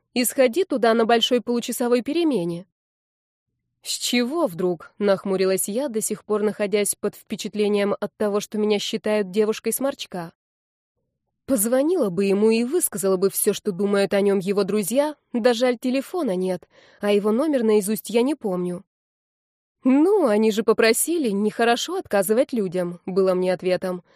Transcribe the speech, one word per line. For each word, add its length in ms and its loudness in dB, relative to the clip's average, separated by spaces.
«И 100 0
сходи 380 2
туда 320 2
на 100 2
большой 340 2
получасовой 640 -2
перемене». 640 -2
«С 140 -6
чего 480 0
вдруг?» 500 -4
нахмурилась 680 0
я, 220 -4
до 120 -4
сих 240 -6
пор 160 -2
находясь 540 -2
под 180 -6
впечатлением 840 -2
от 180 -6
того, 220 -2
что 180 -8
меня 220 0
считают 500 -2
девушкой 440 -2
сморчка. 600 -8
Позвонила 640 0
бы 160 -2
ему 240 4
и 140 2
высказала 520 -2
бы 140 2
всё, 240 0
что 180 -6
думают 440 0
о 60 2
нём 180 2
его 240 0
друзья, 520 -2
да 200 2
жаль, 240 0
телефона 580 -2
нет, 320 -4
а 120 0
его 200 2
номер 300 0
наизусть 480 2
я 140 2
не 100 0
помню. 500 -4
«Ну, 420 4
они 260 4
же 120 -2
попросили, 640 2
нехорошо 680 -2
отказывать 560 0
людям», 520 -4
было 300 2
мне 180 0
ответом. 500 -4